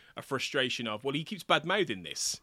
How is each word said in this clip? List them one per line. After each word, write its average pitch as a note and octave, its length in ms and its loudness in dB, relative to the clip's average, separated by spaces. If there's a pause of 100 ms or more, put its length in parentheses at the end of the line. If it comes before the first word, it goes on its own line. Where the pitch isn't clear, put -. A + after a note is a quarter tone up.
(160)
a - 60 -8
frustration B2+ 640 0
of, G#2+ 160 -4
well, C3+ 100 0
he D#3+ 100 0
keeps F3 200 -10
bad-mouthing D#3+ 600 2
this. - 400 -4